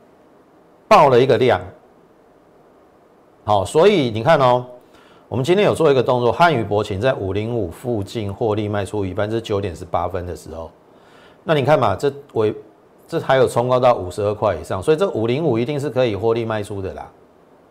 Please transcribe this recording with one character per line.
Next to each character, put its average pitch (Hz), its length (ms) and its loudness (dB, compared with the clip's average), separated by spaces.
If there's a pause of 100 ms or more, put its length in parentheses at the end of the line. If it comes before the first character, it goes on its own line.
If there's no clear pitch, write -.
(880)
爆 175 220 6
了 123 100 6
一 131 60 4
个 120 140 2
量， 113 200 2 (1800)
好， 101 220 0
所 156 220 4
以 156 240 2
你 107 100 -4
看 156 180 4
哦， 123 240 2 (640)
我 - 80 -6
们 127 80 -2
今 175 140 2
天 208 80 2
有 131 80 2
做 160 160 2
一 143 60 6
个 123 80 2
动 123 180 0
作， 117 100 2
汉 160 220 4
语 117 100 -2
博 104 200 -2
请 98 180 -6
在 131 140 0
五 95 180 -6
零 110 220 -4
五 95 160 -4
附 113 320 -6
近 101 280 -8
获 107 220 -2
利 104 160 -4
卖 104 160 -4
出 104 180 -6
一 92 80 -6
半， 104 160 -4
这 110 100 -4
是 113 40 -4
九 104 180 -4
点 95 160 -8
十 85 80 -14
八 87 240 -4
分 90 180 -6
的 87 100 -10
时 - 180 -18
候， 82 160 -14 (720)
那 165 120 0
你 135 100 0
看 147 140 4
嘛， 104 160 0
这 139 180 -2 (200)
尾， 107 220 0 (520)
这 165 120 -6
还 - 180 2
有 123 100 4
冲 123 200 0
高 127 120 2
到 123 160 4
五 92 160 -8
十 - 100 -6
二 104 140 0
块 101 200 0
以 78 80 -10
上， 95 200 -6
所 156 100 2
以 156 40 2
这 196 120 0
五 110 160 -4
零 127 180 -2
五 131 140 0
一 120 80 0
定 147 140 -6
是 143 100 -6
可 127 160 0
以 110 100 -2
获 113 200 0
利 117 100 -4
卖 110 160 -4
出 101 180 -10
的 92 140 -8
啦。 - 180 -14 (600)